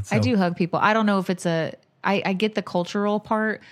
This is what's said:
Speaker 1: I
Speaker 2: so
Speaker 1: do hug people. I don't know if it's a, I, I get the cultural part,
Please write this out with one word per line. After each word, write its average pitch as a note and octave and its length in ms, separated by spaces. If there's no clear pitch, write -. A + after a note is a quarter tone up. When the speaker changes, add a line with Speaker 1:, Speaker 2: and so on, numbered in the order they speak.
Speaker 1:
I G3+ 60
Speaker 2:
so - 60
Speaker 1:
do B3 140
hug F3+ 200
people. E3 220
I G#3+ 140
don't A3 120
know G3+ 140
if F#3 100
it's F3+ 160
a, E3 280
I, G3 220
I G3 80
get G#3+ 220
the G#3 60
cultural G3+ 580
part, G#3+ 420